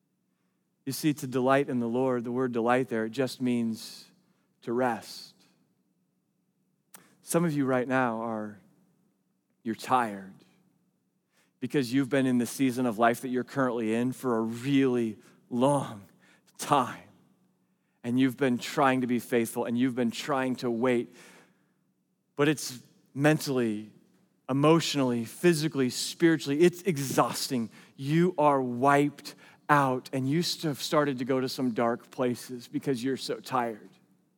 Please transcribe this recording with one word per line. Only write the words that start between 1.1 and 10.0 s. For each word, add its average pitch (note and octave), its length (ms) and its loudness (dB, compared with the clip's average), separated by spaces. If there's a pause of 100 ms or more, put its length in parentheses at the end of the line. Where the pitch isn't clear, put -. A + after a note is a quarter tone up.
to - 120 -8
delight C3 420 2
in B2+ 120 -2
the A#2+ 60 -2
Lord, B2 380 0
the A#2+ 80 -6
word B2+ 200 -2
delight A#2+ 360 2
there, A2 160 -2
it A2+ 60 -6
just B2+ 320 -4
means A#2 640 -4 (560)
to A#2+ 100 -6
rest. A#2+ 640 -4 (1900)
Some E3+ 220 0
of E3 80 0
you C#3+ 140 0
right B2+ 200 0
now B2+ 360 -2
are, G#2+ 360 -8 (1040)
you're A2 120 -4
tired G2+ 580 -4 (1300)